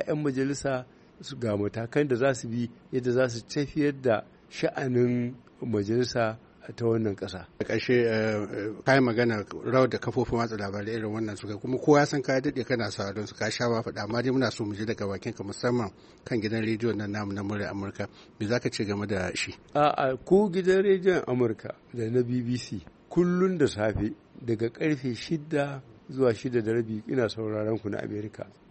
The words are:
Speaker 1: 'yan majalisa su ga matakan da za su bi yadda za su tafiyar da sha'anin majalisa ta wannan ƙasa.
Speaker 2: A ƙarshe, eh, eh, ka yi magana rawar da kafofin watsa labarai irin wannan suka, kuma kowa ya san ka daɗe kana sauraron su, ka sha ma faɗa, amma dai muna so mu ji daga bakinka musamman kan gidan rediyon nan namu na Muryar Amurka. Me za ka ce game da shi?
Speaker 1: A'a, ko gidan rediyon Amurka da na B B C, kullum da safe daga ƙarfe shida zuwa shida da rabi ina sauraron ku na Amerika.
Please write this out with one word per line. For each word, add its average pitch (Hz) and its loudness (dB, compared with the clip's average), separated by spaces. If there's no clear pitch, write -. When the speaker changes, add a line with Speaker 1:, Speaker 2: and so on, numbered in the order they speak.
Speaker 1:
'yan 151 0
majalisa 135 -2
su 139 -12
ga 113 0
matakan 113 0
da 127 2
za 131 4
su 123 -8
bi 117 -2
yadda 123 0
za 127 4
su 117 -8
tafiyar 143 0
da 120 2
sha'anin 123 0
majalisa 113 0
ta 117 -4
wannan 113 2
ƙasa. 95 -8
Speaker 2:
A - -2
ƙarshe, 113 0
eh, 110 2
eh, 104 -6
ka 131 6
yi 139 8
magana 117 2
rawar 127 4
da 110 -2
kafofin 120 -2
watsa 113 -4
labarai 101 -4
irin 110 -4
wannan 107 -4
suka, 104 -8
kuma 131 -2
kowa 147 8
ya 147 6
san 147 0
ka 131 2
daɗe 131 -2
kana 113 0
sauraron 101 -6
su, - -16
ka 107 -2
sha 120 0
ma 113 2
faɗa, 107 -6
amma 113 -2
dai 127 0
muna 123 2
so 113 -4
mu 104 -4
ji 107 -6
daga 107 -2
bakinka 98 -6
musamman 113 -2
kan 120 -2
gidan 110 0
rediyon 110 0
nan 104 -4
namu 101 -4
na 98 -4
Muryar 101 -4
Amurka. 98 -6
Me 107 -4
za 120 2
ka - -4
ce - -4
game 101 -2
da 95 -2
shi? - -6
Speaker 1:
A'a, 143 2
ko 202 6
gidan 185 4
rediyon 185 4
Amurka 123 0
da 117 -2
na 123 4
B 123 -2
B 120 -2
C, 107 -8
kullum 180 4
da 143 4
safe 104 -2
daga 117 -2
ƙarfe 135 -2
shida 143 -4
zuwa 131 4
shida 120 0
da 107 0
rabi 110 -2
ina 123 0
sauraron 107 -2
ku 104 -6
na 104 -4
Amerika. 104 -8